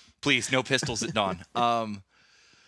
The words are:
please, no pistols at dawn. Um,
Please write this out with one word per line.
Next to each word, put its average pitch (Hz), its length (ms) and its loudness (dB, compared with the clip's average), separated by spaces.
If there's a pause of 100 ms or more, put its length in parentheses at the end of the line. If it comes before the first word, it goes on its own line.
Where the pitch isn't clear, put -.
(220)
please, 131 300 2
no 131 120 2
pistols 120 400 0
at 165 100 -4
dawn. 95 280 0 (120)
Um, 117 480 0 (680)